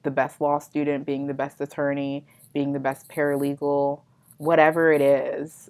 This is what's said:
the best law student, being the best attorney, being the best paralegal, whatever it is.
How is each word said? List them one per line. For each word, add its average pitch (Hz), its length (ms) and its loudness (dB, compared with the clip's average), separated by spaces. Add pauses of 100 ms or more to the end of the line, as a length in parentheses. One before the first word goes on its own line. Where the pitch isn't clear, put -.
the 143 80 -4
best 135 300 -2
law 147 180 0
student, 147 480 -4
being 139 220 -4
the 139 60 -4
best 139 260 -8
attorney, 143 640 -6 (260)
being 139 200 -2
the 139 80 -4
best 135 280 -6
paralegal, 143 920 -2 (380)
whatever 160 540 4
it 147 80 4
is. 139 680 0